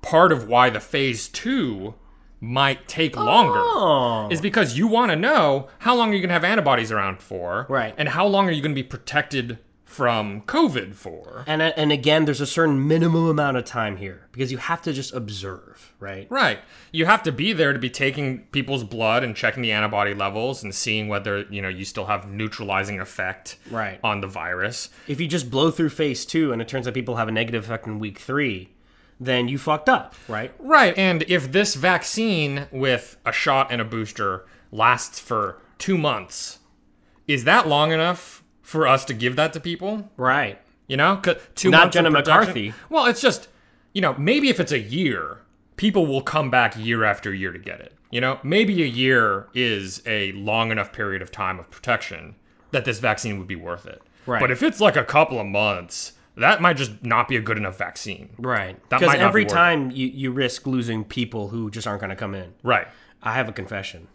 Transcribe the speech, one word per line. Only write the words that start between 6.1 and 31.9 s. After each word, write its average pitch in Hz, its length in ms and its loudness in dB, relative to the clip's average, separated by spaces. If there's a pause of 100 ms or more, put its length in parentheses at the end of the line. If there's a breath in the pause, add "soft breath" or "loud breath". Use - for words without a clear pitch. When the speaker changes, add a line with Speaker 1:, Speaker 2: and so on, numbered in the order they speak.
Speaker 1:
you're 196 80 2
gonna 175 140 -2
have 165 100 2
antibodies 139 480 2
around 98 280 -2
for 92 480 -6
Speaker 2:
Right. 120 280 -2
Speaker 1:
and 151 140 -10
how 180 160 0
long 196 220 2
are 170 40 0
you 151 80 -2
gonna 147 140 -2
be 135 80 -4
protected 127 760 -4 (260)
from 107 580 -2
covid 131 520 0
for. 90 520 -16
Speaker 2:
And, 156 160 0
and 156 280 2
again, 151 360 4
there's 135 160 0
a 143 40 -2
certain 143 400 2
minimum 165 420 4
amount 147 280 0
of 123 80 -2
time 107 320 -4
here 95 360 -14
because 131 200 -6
you 123 60 -8
have 165 240 -6
to 165 100 -4
just 131 220 -8
observe, 101 880 -12
right? 98 280 -12
Speaker 1:
Right. 214 300 0 (340 loud breath)
You 160 140 0
have 208 160 4
to 156 100 -2
be 170 220 -2
there 151 180 2
to 131 60 -2
be 123 100 -4
taking 135 520 -2 (120)
people's 135 320 -2
blood 113 400 0
and 113 100 -6
checking 120 280 -2
the 113 100 0
antibody 104 400 0
levels 104 500 -4
and 98 120 -10
seeing 107 340 -2
whether, 101 400 -4
you 101 140 -8
know, 95 80 -6
you 95 160 -8
still 98 200 -8
have 101 220 -4
neutralizing 101 720 -4
effect - 560 -10 (140)
Speaker 2:
Right. 107 340 -6
Speaker 1:
on 104 160 0
the 101 60 -6
virus. 92 640 -6 (180 loud breath)
Speaker 2:
If 143 120 -4
you 165 80 -4
just 139 220 -4
blow 139 200 4
through 160 200 0
phase 143 360 -4
two 156 260 0
and 117 80 -2
it 117 80 -6
turns 127 180 -6
out 123 60 -6
people 120 240 -6
have 113 120 -2
a 113 40 -4
negative 113 320 -2
effect 113 220 -8
in 107 120 -8
week 104 200 -8
three, 127 520 -4 (480 soft breath)
then 123 300 0
you 135 100 -4
fucked 151 300 0
up, - 260 2 (140)
right? 110 300 -6
Speaker 1:
Right, 269 400 6
and 180 300 4
if 156 240 2
this 196 220 2
vaccine 160 960 0